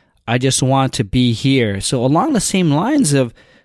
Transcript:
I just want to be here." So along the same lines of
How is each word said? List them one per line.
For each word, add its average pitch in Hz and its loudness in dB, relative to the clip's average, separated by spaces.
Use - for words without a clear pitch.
I 120 0
just 131 0
want 131 0
to 120 -2
be 123 0
here." 113 0
So 123 -2
along 175 0
the 226 0
same 175 0
lines 208 0
of 131 0